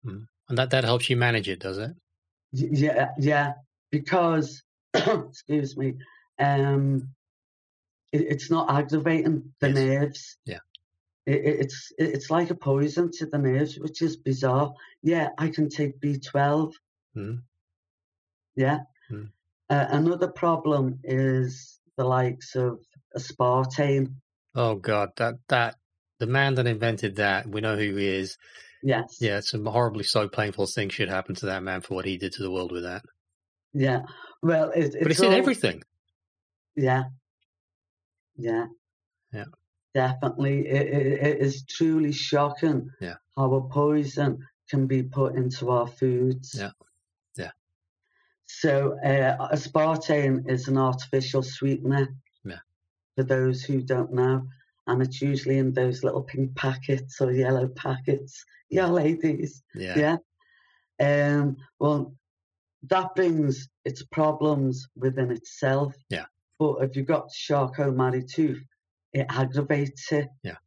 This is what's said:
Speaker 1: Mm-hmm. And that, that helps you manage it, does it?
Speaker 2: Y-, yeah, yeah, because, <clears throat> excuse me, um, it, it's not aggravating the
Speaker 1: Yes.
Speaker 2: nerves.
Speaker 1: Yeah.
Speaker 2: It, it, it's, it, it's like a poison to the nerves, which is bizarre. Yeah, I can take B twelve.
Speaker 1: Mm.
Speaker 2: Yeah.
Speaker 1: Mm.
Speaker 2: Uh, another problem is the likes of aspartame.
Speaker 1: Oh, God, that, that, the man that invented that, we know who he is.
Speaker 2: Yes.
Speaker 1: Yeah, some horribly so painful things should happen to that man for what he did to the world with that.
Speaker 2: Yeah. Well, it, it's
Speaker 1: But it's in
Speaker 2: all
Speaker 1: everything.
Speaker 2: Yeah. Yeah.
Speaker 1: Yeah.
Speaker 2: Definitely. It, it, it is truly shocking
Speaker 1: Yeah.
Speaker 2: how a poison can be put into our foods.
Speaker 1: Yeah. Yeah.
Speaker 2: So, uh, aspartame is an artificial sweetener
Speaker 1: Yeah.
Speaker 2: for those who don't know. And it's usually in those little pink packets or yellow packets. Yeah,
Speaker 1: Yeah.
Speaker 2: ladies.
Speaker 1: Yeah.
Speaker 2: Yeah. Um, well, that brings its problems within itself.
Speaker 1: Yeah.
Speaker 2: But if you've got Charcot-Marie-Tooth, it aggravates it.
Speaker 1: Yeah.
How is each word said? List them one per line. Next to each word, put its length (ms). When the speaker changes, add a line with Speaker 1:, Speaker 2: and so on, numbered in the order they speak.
Speaker 1:
Mm-hmm. 200
And 100
that, 120
that 140
helps 260
you 60
manage 320
it, 120
does 180
it? 140
Speaker 2:
Y-, 200
yeah, 360
yeah, 340
because, 720
<clears throat> 160
excuse 800
me, 180
um, 720
it, 100
it's 280
not 200
aggravating 920
the 80
Speaker 1:
Yes. 80
Speaker 2:
nerves. 600
Speaker 1:
Yeah. 120
Speaker 2:
It, 180
it, 160
it's, 380
it, 60
it's 160
like 200
a 40
poison 600
to 120
the 120
nerves, 400
which 240
is 140
bizarre. 560
Yeah, 340
I 120
can 200
take 320
B 180
twelve. 560
Speaker 1:
Mm. 260
Speaker 2:
Yeah. 240
Speaker 1:
Mm. 200
Speaker 2:
Uh, 200
another 380
problem 760
is 720
the 60
likes 500
of 240
aspartame. 1000
Speaker 1:
Oh, 220
God, 400
that, 180
that, 260
the 60
man 280
that 120
invented 500
that, 300
we 140
know 160
who 200
he 120
is. 300
Speaker 2:
Yes. 380
Speaker 1:
Yeah, 200
some 260
horribly 380
so 240
painful 380
things 280
should 160
happen 260
to 100
that 160
man 200
for 120
what 120
he 100
did 180
to 80
the 80
world 220
with 120
that. 180
Speaker 2:
Yeah. 280
Well, 280
it, 240
it's 80
Speaker 1:
But 80
it's 100
in 60
Speaker 2:
all 80
Speaker 1:
everything. 480
Speaker 2:
Yeah. 280
Yeah. 300
Speaker 1:
Yeah. 120
Speaker 2:
Definitely. 720
It, 200
it, 200
it 140
is 240
truly 480
shocking 800
Speaker 1:
Yeah. 160
Speaker 2:
how 180
a 140
poison 800
can 160
be 160
put 320
into 360
our 180
foods. 720
Speaker 1:
Yeah. 120
Yeah. 140
Speaker 2:
So, 580
uh, 480
aspartame 960
is 200
an 100
artificial 640
sweetener 680
Speaker 1:
Yeah. 160
Speaker 2:
for 80
those 400
who 180
don't 300
know. 340
And 160
it's 180
usually 380
in 160
those 300
little 180
pink 340
packets 640
or 120
yellow 360
packets. 760
Yeah, 160
Speaker 1:
Yeah. 60
Speaker 2:
ladies. 720
Speaker 1:
Yeah. 420
Speaker 2:
Yeah. 400
Um, 160
well, 360
that 300
brings 540
its 180
problems 920
within 340
itself. 640
Speaker 1:
Yeah. 180
Speaker 2:
But 240
if 140
you've 100
got 240
Charcot-Marie-Tooth, 1300
it 160
aggravates 840
it. 160
Speaker 1:
Yeah. 140